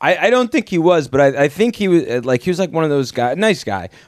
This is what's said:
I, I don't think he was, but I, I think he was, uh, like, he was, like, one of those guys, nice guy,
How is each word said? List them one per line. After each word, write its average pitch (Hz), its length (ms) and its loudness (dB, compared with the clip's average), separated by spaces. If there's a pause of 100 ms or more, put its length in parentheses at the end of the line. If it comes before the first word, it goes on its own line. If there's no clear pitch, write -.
I, 165 260 2
I 220 40 4
don't 247 200 0
think 302 180 -2
he 180 100 -2
was, 165 280 2
but 131 140 0
I, 139 240 4
I 151 40 2
think 214 280 -2
he 208 120 -2
was, 170 160 4
uh, 120 200 -4
like, 127 180 0
he 185 80 -4
was, 170 80 -2
like, 180 140 -2
one 160 120 -2
of 151 60 0
those 139 220 -2
guys, 123 240 -2
nice 202 260 0
guy, 95 280 -8 (180)